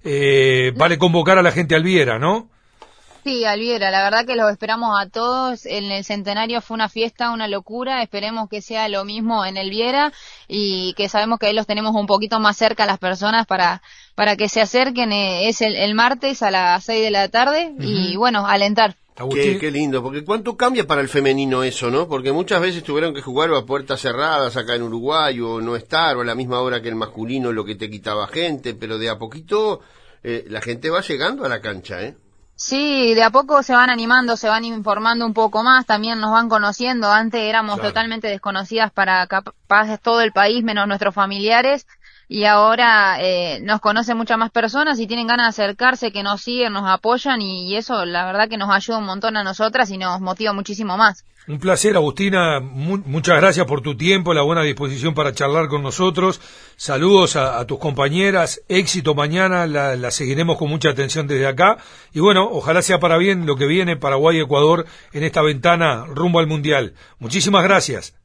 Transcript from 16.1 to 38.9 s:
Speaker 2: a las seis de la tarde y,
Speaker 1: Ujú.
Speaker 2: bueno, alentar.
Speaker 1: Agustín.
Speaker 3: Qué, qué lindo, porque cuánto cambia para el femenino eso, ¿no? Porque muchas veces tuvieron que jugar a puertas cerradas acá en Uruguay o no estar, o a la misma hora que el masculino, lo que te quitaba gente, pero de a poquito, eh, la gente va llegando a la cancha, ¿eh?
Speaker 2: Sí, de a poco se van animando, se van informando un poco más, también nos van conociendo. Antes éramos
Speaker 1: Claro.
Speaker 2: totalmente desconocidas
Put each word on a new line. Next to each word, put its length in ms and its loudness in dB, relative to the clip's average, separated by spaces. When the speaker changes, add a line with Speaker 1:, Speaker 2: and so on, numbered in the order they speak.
Speaker 2:
a 80 2
las 320 2
seis 200 0
de 60 0
la 200 2
tarde 500 0
y, 320 -2
Speaker 1:
Ujú. 80 -4
Speaker 2:
bueno, 260 2
alentar. 500 2
Speaker 1:
Agustín. 360 0
Speaker 3:
Qué, 40 -2
qué 140 -4
lindo, 320 -2
porque 200 -8
cuánto 320 -4
cambia 300 0
para 160 2
el 80 -2
femenino 540 2
eso, 260 -4
¿no? 180 0
Porque 240 -2
muchas 300 0
veces 220 -4
tuvieron 320 -2
que 80 -12
jugar 320 -2
a 100 -2
puertas 360 -4
cerradas 540 -2
acá 200 -4
en 80 -4
Uruguay 580 -2
o 200 -4
no 140 -4
estar, 400 -2
o 60 -4
a 40 -2
la 100 -4
misma 240 -4
hora 200 -2
que 100 -8
el 60 -6
masculino, 560 -6
lo 140 -4
que 80 -10
te 160 -10
quitaba 380 -6
gente, 480 -6
pero 240 -8
de 100 -4
a 80 -6
poquito, 600 -4
eh, 260 -8
la 140 -10
gente 300 -6
va 100 0
llegando 420 -4
a 60 -4
la 100 -4
cancha, 440 -10
¿eh? 120 -12
Speaker 2:
Sí, 580 0
de 60 4
a 100 4
poco 320 4
se 100 -2
van 160 4
animando, 480 0
se 100 -4
van 160 0
informando 600 -2
un 80 -2
poco 280 0
más, 240 4
también 360 -2
nos 100 0
van 160 4
conociendo. 640 0
Antes 300 2
éramos 340 0
Speaker 1:
Claro. 140 -4
Speaker 2:
totalmente 400 -4
desconocidas 640 -2